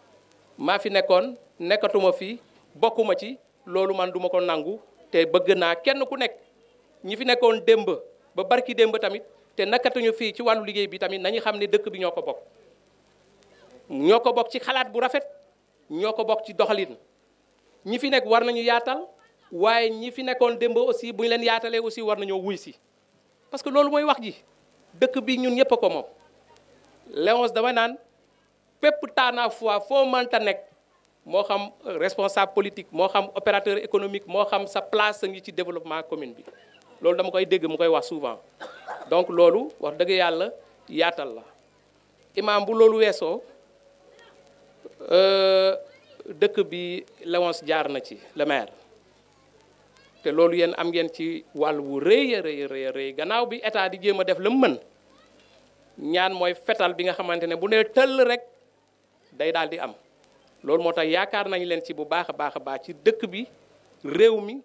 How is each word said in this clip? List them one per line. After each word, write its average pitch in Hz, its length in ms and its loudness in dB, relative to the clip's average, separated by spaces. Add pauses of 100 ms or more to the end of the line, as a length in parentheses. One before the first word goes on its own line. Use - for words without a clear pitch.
(580)
maa 170 220 0
fi 208 100 -6
nekkoon, 185 460 2 (240)
nekkatuma 196 540 2
fi, 196 260 -10 (360)
bokkuma 220 400 2
ci, 208 220 -8 (280)
loolu 190 300 0
man 180 160 -2
duma 180 180 -4
ko 180 120 0
nangu. 170 380 -4 (320)
Te 165 140 4
bëgg 180 320 4
naa 170 180 2
kenn 269 300 0
ku 269 120 -6
nekk, 240 180 -4 (680)
ñi 190 140 -8
fi 247 80 -8
nekkoon 233 400 4
démb 214 240 6 (460)
ba 180 80 -2
barki 247 320 0
démb 220 240 4
tamit, 208 240 -4 (320)
te 196 100 0
nekkatuñu 247 480 2
fii 220 200 -4
ci - 100 -8
wàllu 220 220 2
liggéey 202 220 -4
bi 185 120 -14
tamit, 190 200 -4
nañu 202 220 -2
xam 208 160 -2
ne 208 80 -2
dëkk 208 240 0
bi 190 100 -8
ñoo 180 120 -2
ko 170 100 -6
bokk. 139 160 -8 (1500)
Ñoo 160 300 4
ko 240 140 2
bokk 233 180 0
ci 254 80 -6
xalaat 254 320 -2
bu 226 80 -4
rafet, 277 240 0 (640)
ñoo 190 240 -4
ko 220 120 -4
bokk 214 200 -2
ci 208 80 -16
doxalin. 190 440 -2 (880)
Ñi 208 140 -2
fi 277 100 -2
nekk 262 160 2
war 226 180 4
nañu 240 180 -2
yaatal, 240 460 0 (440)
waaye 226 380 2
ñi 220 220 -8
fi 262 120 -12
nekkoon 247 360 0
démb 233 180 0
aussi, 240 360 0
bu 202 100 -4
ñu 233 60 0
leen 233 140 0
yaatalee 226 360 0
aussi, 226 220 -6
war 208 180 -2
nañoo 196 220 -4
wuy 185 160 -6
si. - 180 -20 (720)
Parce 269 140 -10
que 294 60 -6
loolu 285 200 4
mooy 294 140 2
wax 294 180 0
ji, 214 140 -12 (580)
dëkk 254 300 0
bi 254 160 -2
ñun 254 160 0
ñëpp 262 160 2
a 240 60 4
ko 208 120 0
moom. 151 160 -4 (1080)
Léonce, 240 400 2
dama 233 180 0
naan, 233 260 -2 (840)
pépp 294 180 4 (160)
taana 240 340 0
fois, 208 300 -2
foo 269 260 2
mënta 247 340 0
nekk, 202 200 0 (640)
moo 180 180 0
xam 202 280 -4 (140)
responsable 196 680 0
politique, 196 380 -4
moo 175 160 2
xam 196 280 0
opérateur 202 420 0
économique, 202 500 -4
moo 190 180 0
xam 202 220 -2
sa 202 140 -4
place 214 420 0
ngi 190 180 -8
ci 196 120 -16
développement 165 500 -6
commune 151 300 -10
bi. - 100 -20 (580)
Loolu 170 160 4
dama 185 140 -2
koy 185 140 0
dégg 170 220 0
mu 160 100 -4
koy 170 100 2
wax 151 220 2
souvent. 135 300 -8 (720)
Donc 175 200 2
loolu, 175 400 6 (100)
wax 151 180 -6
dëgg 175 120 0
Yàlla, 180 420 0 (380)
yaatal 151 460 -2
la. 113 80 -16 (920)
Imam, 208 300 2
bu 214 80 -2
loolu 220 240 8
weesoo, 208 440 2 (1700)
euh, 190 640 4 (520)
dëkk 208 400 0
bi 175 380 -8 (200)
Léonce 170 400 -2
jaar 151 240 0
na 139 120 -6
ci, 107 160 -16 (180)
le 147 100 0
maire. 135 260 0 (1500)
Te 160 60 0
loolu 170 280 4
yéen 170 200 2
am 170 120 -2
ngeen 170 240 -2
ci 165 300 -8 (120)
wàll 151 240 -2
wu 139 200 -6
rëy 233 360 2
a 196 60 -2
rëy, 147 260 -6
rëy, 135 240 -8
rëy. 135 220 -8
Gannaaw 190 340 -2
bi 220 160 -10
état 214 260 -2
di 185 120 -10
jéem 196 180 0
a 185 40 0
def 185 160 0
la 190 100 0
mu 175 80 2
mën, 170 200 2 (1200)
ñaan 180 340 0
mooy 180 220 -2
fetal 185 380 -2
bi 180 100 -6
nga 180 100 -2
xamante 170 340 -4
ne 170 80 -4
bu 165 140 -4
nee 220 160 4
tëll 262 420 2
rek 240 140 0 (920)
day 147 180 -2
daal 165 180 -2
di 165 100 -8
am. 120 140 -8 (720)
Loolu 160 200 2
moo 170 100 2
tax 165 140 0
yaakaar 196 400 0
nañ 185 180 -4
leen 170 200 -2
ci 165 80 -12
bu 151 120 -8
baax 165 240 -2
a 160 40 -10
baax 147 220 -6
a 151 40 -8
baax 135 260 -8
ci 175 80 -14
dëkk 220 360 0
bi, 202 180 -10 (560)
réew 214 380 4
mi, 220 240 -10